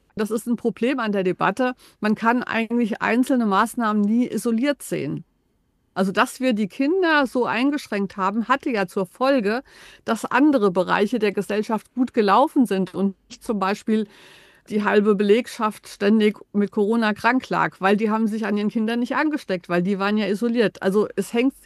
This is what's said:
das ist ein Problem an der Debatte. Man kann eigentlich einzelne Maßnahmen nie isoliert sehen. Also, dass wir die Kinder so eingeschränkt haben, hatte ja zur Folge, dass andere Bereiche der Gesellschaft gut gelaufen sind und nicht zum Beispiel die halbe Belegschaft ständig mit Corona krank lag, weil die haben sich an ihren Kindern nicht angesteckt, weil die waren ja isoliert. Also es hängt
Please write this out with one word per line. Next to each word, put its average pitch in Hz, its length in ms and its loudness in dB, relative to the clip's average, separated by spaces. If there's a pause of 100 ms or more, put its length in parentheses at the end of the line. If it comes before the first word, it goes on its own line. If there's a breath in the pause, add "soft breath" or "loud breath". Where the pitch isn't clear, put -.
(140)
das 208 160 -4
ist 220 160 -6
ein 240 100 -2
Problem 247 440 -2
an 214 120 -4
der 196 120 -2
Debatte. 196 500 -2 (260 soft breath)
Man 214 140 0
kann 233 280 0
eigentlich 226 600 -2
einzelne 240 440 2
Maßnahmen 214 560 0
nie 226 260 2
isoliert 240 540 -2
sehen. 151 420 -6 (720)
Also, 190 180 0
dass 220 260 0
wir 254 140 0
die 208 160 -2
Kinder 311 580 0
so 240 180 -2
eingeschränkt 226 720 -2
haben, 202 300 -2
hatte 277 240 -2
ja 202 160 -2
zur 196 180 -4
Folge, 247 600 0 (400 loud breath)
dass 226 200 -4
andere 254 460 2
Bereiche 185 480 0
der 208 140 0
Gesellschaft 214 600 -4
gut 247 220 -2
gelaufen 233 520 4
sind 190 280 -2
und 196 220 -2 (120)
nicht - 140 -20
zum 220 160 -4
Beispiel 208 480 -2 (600 loud breath)
die 208 160 -2
halbe 208 300 4
Belegschaft 208 760 0
ständig 208 500 2 (140)
mit 202 180 0
Corona 214 440 0
krank 247 340 0
lag, 170 320 -2
weil 196 160 4
die 208 140 0
haben 220 160 0
sich 214 200 -4
an 208 100 -2
ihren 208 120 -2
Kindern 226 320 -2
nicht - 160 -4
angesteckt, 285 520 -4
weil 175 140 0
die 190 160 -2
waren 202 200 0
ja 214 80 0
isoliert. 220 560 0
Also 196 340 2
es - 160 -4
hängt 247 220 0 (120)